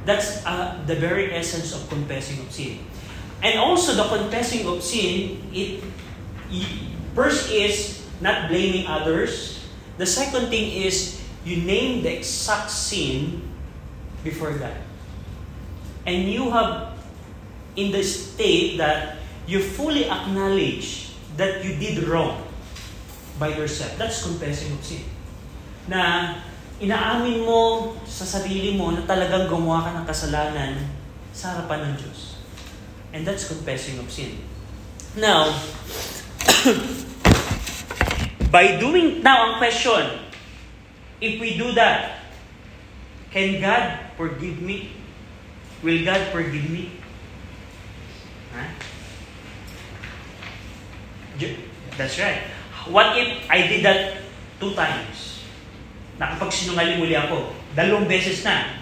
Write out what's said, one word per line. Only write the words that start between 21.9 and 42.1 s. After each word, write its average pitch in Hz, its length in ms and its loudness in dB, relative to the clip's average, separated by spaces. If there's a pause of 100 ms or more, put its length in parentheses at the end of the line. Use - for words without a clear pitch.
wrong 160 400 2 (960)
by 151 100 0
yourself. 147 500 -4
That's 220 240 -2
confessing 147 500 -4
of 143 120 -6
sin. - 200 -8 (840)
Na 175 520 2 (420)
Inaamin 226 640 2
mo 226 560 4
sa - 240 -8
sarili 190 480 0
mo 175 160 2
na 170 160 0
talagang 185 400 4
gumawa 165 400 2
ka 170 80 -2
ng 165 120 -4
kasalanan 151 680 0 (580)
sa 180 240 -6
harapan 151 360 -2
ng 139 120 -2
Diyos. - 400 -12 (720)
And 156 80 -6
that's 196 240 -2
confessing 135 560 -6
of 123 80 -8
sin. 107 320 -8 (720)
Now, 170 400 6
<coughs> - 3000 2
by 180 280 10
doing, 320 400 6
now 226 320 8
ang 226 80 2
question, 226 560 4 (1040)
if 220 160 -2
we 226 160 -2
do 240 240 0
that, - 480 4 (1040)